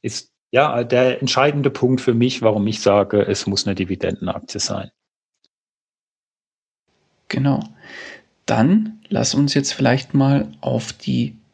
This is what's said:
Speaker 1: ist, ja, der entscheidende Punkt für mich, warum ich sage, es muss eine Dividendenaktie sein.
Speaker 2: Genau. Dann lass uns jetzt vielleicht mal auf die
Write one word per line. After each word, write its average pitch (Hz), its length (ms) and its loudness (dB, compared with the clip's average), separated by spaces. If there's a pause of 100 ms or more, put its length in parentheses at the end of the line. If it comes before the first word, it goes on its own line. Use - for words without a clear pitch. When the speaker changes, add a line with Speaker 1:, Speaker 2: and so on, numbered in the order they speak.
Speaker 1:
ist, - 300 -10 (200)
ja, 127 320 2
der 123 380 2
entscheidende 139 480 0
Punkt 127 320 0
für 123 120 0
mich, 123 280 0
warum 104 260 2
ich 107 140 -4
sage, 101 400 4
es - 260 -2
muss 98 180 -2
eine 98 100 -2
Dividendenaktie 90 840 -6
sein. - 300 -6 (2500)
Speaker 2:
Genau. 139 360 0 (840)
Dann 175 640 2
lass 123 240 -2
uns 139 220 2
jetzt 139 180 0
vielleicht 135 400 0
mal 139 340 2 (140)
auf 123 320 -4
die 120 420 -4 (180)